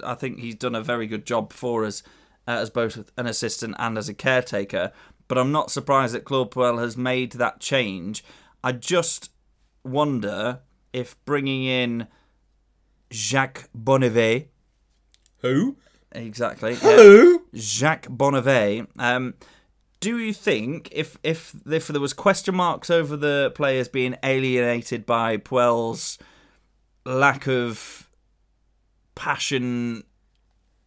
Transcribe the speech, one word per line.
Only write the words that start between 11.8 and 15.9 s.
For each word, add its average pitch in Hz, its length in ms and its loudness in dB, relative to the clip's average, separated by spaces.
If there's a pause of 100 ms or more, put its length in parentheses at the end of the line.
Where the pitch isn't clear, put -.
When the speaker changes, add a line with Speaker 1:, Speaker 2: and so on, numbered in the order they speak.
Speaker 1:
Jacques 127 640 -4
Bonnevet 117 720 2 (880)
Speaker 2:
Who? 151 380 -2 (360)